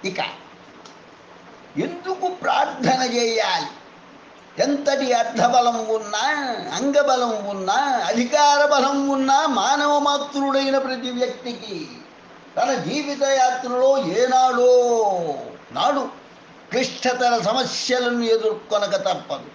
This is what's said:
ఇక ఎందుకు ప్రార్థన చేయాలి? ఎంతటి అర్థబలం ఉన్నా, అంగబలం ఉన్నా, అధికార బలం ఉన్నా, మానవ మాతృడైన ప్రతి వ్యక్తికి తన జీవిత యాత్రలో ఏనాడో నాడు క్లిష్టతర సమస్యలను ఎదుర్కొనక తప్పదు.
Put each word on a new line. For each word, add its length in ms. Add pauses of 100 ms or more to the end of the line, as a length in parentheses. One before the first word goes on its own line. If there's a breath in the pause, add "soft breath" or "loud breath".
ఇక 100 (1600)
ఎందుకు 500
ప్రార్థన 840
చేయాలి? 520 (960)
ఎంతటి 520
అర్థబలం 720
ఉన్నా, 420 (480)
అంగబలం 720
ఉన్నా, 260 (340)
అధికార 580
బలం 440
ఉన్నా, 380
మానవ 520
మాతృడైన 760
ప్రతి 340
వ్యక్తికి 760 (720)
తన 160
జీవిత 500
యాత్రలో 760
ఏనాడో 960 (800)
నాడు 380 (600)
క్లిష్టతర 720
సమస్యలను 840
ఎదుర్కొనక 720
తప్పదు. 600